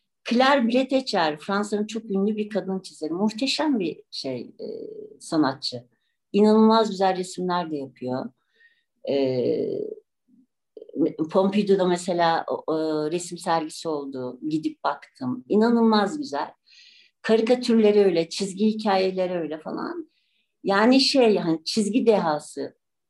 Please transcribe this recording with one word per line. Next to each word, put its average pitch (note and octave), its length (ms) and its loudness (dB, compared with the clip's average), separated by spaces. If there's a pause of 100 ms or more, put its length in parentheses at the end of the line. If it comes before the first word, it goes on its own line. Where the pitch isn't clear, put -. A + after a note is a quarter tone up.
(300)
Claire C4 320 4
Bretécher, A3+ 760 0
Fransa'nın G#3 500 -4
çok A3 180 -8
ünlü G3+ 320 -2
bir G#3+ 120 -4
kadın F#3+ 300 -4
çizeri. D#3 340 -10
Muhteşem A3+ 680 0
bir F3 220 -6 (100)
şey, B2+ 300 -8
e, - 240 -16 (540)
sanatçı. C3 640 -2 (480)
İnanılmaz A3 580 6
güzel F#3 280 0
resimler F3+ 540 -4
de D3+ 60 -4
yapıyor. B2+ 480 -6 (840)
E, B2+ 680 0 (1500)
Pompidou'da G3 560 2
mesela F3 600 0
o, - 260 -4
o D#3 380 -2
resim F3 260 -8
sergisi E3 520 -4
oldu. C3+ 500 -8 (100)
Gidip D#3 340 -4
baktım. - 680 -6
İnanılmaz A3 680 4
güzel. C#3 340 -8 (680)
Karikatürleri A3+ 840 4
öyle, E3 240 0
çizgi G3 360 -4
hikayeleri F#3+ 680 0
öyle D#3+ 260 -6
falan. A#3 520 -10 (520)
Yani A3+ 380 4
şey, A#3 360 4
hani E3 260 -2
çizgi G#3 420 0
dehası, E3 720 0 (320)